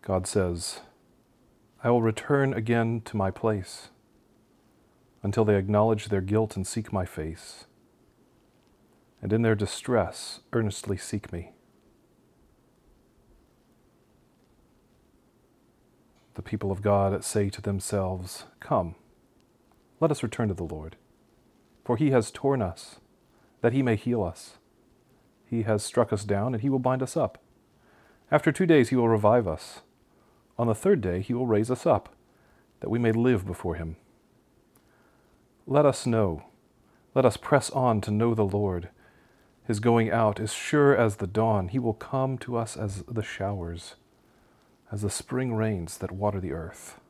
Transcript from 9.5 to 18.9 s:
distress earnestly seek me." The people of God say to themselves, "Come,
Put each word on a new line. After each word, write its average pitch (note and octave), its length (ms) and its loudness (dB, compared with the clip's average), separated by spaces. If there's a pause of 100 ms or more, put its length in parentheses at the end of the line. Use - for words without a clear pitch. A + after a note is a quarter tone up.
distress - 880 -2 (100)
earnestly G#2 440 -2
seek - 360 -8
me." E2+ 180 -10 (4000)
The - 80 -10
people G2+ 280 -4
of G2 120 -4
God G2+ 420 2
say G2+ 260 0
to - 100 -14
themselves, F#2+ 840 -4 (160)
"Come, F2+ 340 -2 (1040)